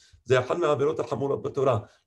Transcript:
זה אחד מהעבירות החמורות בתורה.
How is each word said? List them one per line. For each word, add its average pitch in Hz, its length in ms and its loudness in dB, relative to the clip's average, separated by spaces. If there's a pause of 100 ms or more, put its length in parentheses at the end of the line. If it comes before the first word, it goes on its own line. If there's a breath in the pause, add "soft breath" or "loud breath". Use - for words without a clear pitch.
(240 soft breath)
זה 127 160 4
אחד 160 160 -2
מהעבירות 151 440 0
החמורות 139 420 -4
בתורה. 131 360 0 (280 loud breath)